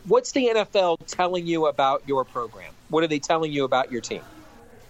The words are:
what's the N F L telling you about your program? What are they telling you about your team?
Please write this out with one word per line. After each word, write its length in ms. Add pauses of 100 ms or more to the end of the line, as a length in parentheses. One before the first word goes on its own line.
what's 260
the 160
N 80
F 200
L 220
telling 480
you 200
about 400
your 180
program? 480 (180)
What 120
are 60
they 100
telling 320
you 140
about 260
your 100
team? 220 (680)